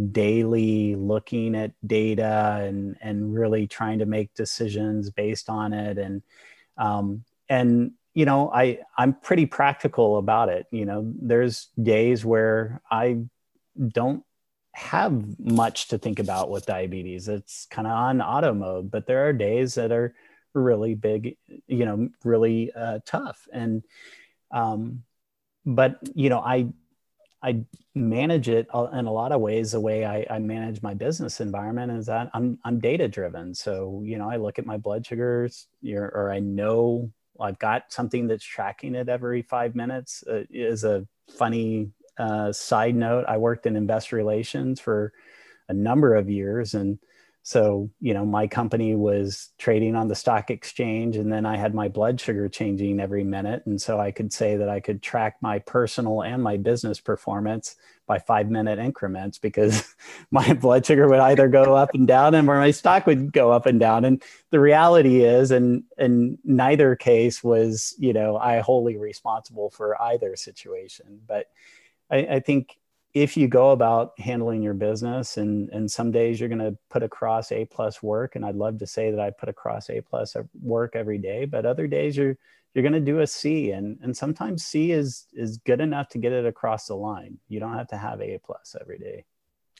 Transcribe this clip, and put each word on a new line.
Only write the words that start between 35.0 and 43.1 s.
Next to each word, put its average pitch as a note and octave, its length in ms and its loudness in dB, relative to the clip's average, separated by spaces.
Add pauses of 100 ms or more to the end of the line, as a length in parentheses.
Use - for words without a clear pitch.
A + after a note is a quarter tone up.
sugars, A#2+ 600 -4 (140)
you - 140 -10
know, G2+ 60 -4
or G2+ 300 -4
I G2 80 -4
know A2 720 -2 (280)
I've G2+ 200 -6
got A2+ 340 -4
something B2 340 -4
that's A2 160 -4
tracking A2 520 -10
it B2 120 -6
every B2 340 -4
five A#2+ 340 -4
minutes. B2 520 -8
Uh, G#2+ 220 -4
is A2+ 340 -4
a G2+ 240 0 (220)
funny, A2+ 640 -2 (260)
uh, G#2+ 340 -4
side A2+ 440 0
note. A#2 340 0